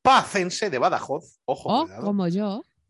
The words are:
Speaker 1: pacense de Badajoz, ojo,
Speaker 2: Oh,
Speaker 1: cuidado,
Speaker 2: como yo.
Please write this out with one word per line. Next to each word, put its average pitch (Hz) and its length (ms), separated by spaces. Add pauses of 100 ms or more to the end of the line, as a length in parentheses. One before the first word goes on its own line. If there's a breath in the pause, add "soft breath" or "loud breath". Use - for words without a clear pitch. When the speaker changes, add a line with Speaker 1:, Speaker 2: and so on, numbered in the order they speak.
Speaker 1:
pacense 202 680
de 135 80
Badajoz, 147 680
ojo, - 240
Speaker 2:
Oh, 247 160
Speaker 1:
cuidado, - 200
Speaker 2:
como 196 240
yo. 202 340 (260)